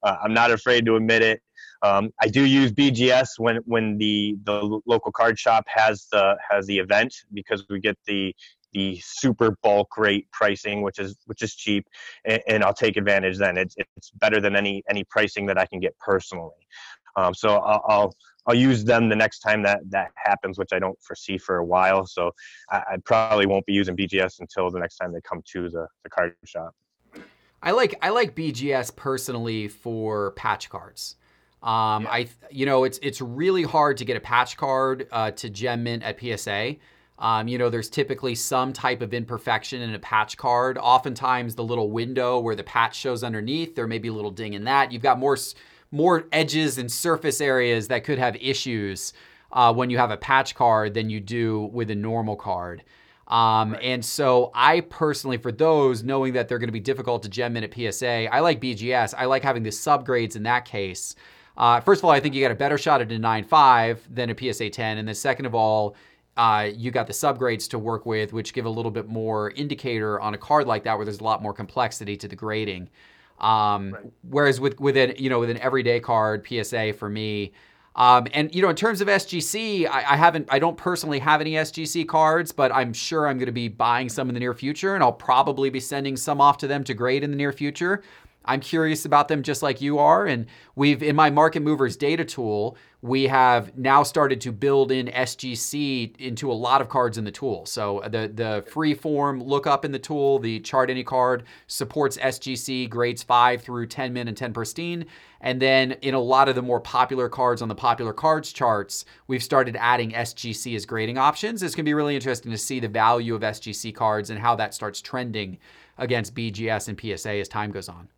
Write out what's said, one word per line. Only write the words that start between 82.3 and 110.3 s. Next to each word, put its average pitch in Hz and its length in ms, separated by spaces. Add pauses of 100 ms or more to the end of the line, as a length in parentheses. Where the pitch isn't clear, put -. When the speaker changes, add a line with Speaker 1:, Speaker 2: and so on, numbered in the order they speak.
Speaker 2:
but 135 200
I'm 120 220
sure 151 340
I'm 135 120
gonna 123 120
be 120 160
buying 120 420
some 127 180
in 123 80
the 120 40
near 123 140
future, 147 400
and 185 100
I'll - 80
probably 135 600
be 131 80
sending 139 380
some 143 220
off 143 200
to 139 80
them 139 160
to 123 100
grade 127 300
in 147 80
the 143 60
near 143 140
future. 170 520 (460)
I'm 139 120
curious 156 420
about 147 240
them 151 160
just 147 180
like 135 200
you 143 180
are, 165 260
and 120 200 (300)
we've, 143 280
in 147 140
my 156 120
Market 156 340
Movers 143 340
data 156 260
tool, 113 540 (240)
we 131 260
have 127 500
now 135 260
started 139 380
to 123 120
build 135 360
in 131 200
S 123 260
G 127 180
C 131 640
into 131 320
a 120 40
lot 120 280
of 120 60
cards 120 300
in 110 80
the 101 60
tool. 98 340
So 101 400
the, 110 280
the 107 380
free 151 220
form 143 500
lookup 139 400
in 143 80
the 135 80
tool, 139 400
the 113 220
chart 127 280
any 127 140
card, 123 400 (240)
supports 139 540
S 127 180
G 131 160
C 127 320
grades 120 340
five 123 400
through 120 260
ten 127 260
min 123 140
and 107 100
ten 120 160
pristine. 165 520 (360)
And 127 200
then 131 300 (100)
in 135 140
a 135 40
lot 131 300
of 131 60
the 123 80
more 123 160
popular 127 500
cards 123 320
on 117 60
the 107 80
popular 117 380
cards 156 380
charts, 107 540 (220)
we've 127 160
started 123 340
adding 117 380
S 117 180